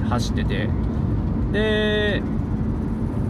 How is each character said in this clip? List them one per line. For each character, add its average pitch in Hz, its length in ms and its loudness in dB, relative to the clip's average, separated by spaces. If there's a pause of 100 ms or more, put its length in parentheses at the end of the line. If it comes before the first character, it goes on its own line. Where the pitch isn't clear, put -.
走 120 240 0
っ - 20 0
て 110 100 0
て。 104 240 0 (840)
で、 208 720 2 (1080)